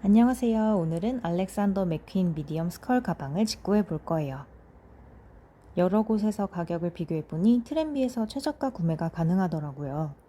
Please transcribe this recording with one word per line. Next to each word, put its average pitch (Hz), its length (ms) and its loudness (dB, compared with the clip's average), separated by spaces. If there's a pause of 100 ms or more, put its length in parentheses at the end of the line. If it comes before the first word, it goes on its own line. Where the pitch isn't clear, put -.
안녕하세요. 220 720 4
오늘은 170 440 -2
알렉산더 190 640 0
맥퀸 170 500 0
미디엄 156 360 -4
스컬 247 340 -2
가방을 160 420 -2
직구해 208 400 0
볼 156 180 -6
거예요. 139 420 -2 (1300)
여러 185 260 4
곳에서 214 460 0
가격을 170 440 -4
비교해 160 320 -4
보니 220 380 2
트렌비에서 269 640 -2
최저가 277 440 -4
구매가 165 400 -2
가능하더라고요. 156 1040 -2 (120)